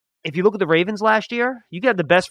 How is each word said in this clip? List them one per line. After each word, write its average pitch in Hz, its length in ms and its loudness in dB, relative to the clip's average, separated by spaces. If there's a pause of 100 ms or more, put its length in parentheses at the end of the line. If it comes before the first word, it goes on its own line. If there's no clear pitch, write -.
(240)
if 156 140 -8
you 180 60 2
look 208 100 4
at 208 60 -8
the 180 80 0
Ravens 180 340 0
last 220 300 0
year, 240 400 -4
you 175 100 -10
got 233 160 0
the 175 60 0
best 175 280 2